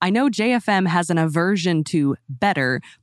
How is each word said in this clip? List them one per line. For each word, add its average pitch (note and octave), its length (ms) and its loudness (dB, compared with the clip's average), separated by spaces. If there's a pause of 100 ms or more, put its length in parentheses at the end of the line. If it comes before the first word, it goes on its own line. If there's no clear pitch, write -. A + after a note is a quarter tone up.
I F#3 100 -2
know B3 200 2
J A3+ 220 0
F A#3 160 -2
M F#3+ 180 2
has F3 240 0
an E3+ 80 2
aversion E3 680 0
to C#3+ 280 0 (140)
better, C3+ 520 0 (220)